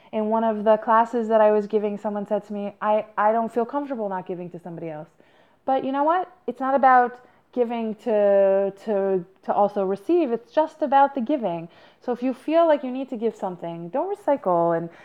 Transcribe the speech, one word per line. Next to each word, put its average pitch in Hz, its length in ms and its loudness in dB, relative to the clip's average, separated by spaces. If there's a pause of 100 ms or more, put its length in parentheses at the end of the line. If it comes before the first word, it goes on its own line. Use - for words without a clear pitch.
(120)
in 214 160 -2
one 226 160 0
of 208 220 -2
the 220 120 6
classes 226 520 2
that 220 120 4
I 214 100 6
was 208 160 2
giving, 208 300 -2
someone 208 300 -6
said 202 200 -4
to 214 60 -12
me, 202 260 -8
"I, 214 260 0 (120)
I 214 140 2
don't 226 200 -2
feel 233 140 -2
comfortable 262 420 -6
not 185 200 -8
giving 180 240 -10
to 175 80 -14
somebody 165 300 -12
else." 151 180 -14 (580)
But 262 180 0
you 262 80 -4
know 277 120 -2
what? 349 280 0 (160)
It's 240 120 -8
not 269 160 0
about 247 480 4 (300)
giving 233 420 -4
to, 196 800 2 (120)
to, 196 400 -2 (180)
to 220 100 -2
also 202 300 0
receive. 240 480 -2
It's 233 200 -6
just 311 300 -2
about 277 340 2
the 269 60 -2
giving. 202 460 -4 (340)
So 247 100 -6
if 240 120 -6
you 262 100 -2
feel 320 340 2
like 294 160 2
you 254 80 -8
need 262 180 -8
to 247 80 -8
give 214 180 -4
something, 170 540 -10
don't 370 280 -4
recycle 170 600 0
and, 165 120 -6 (160)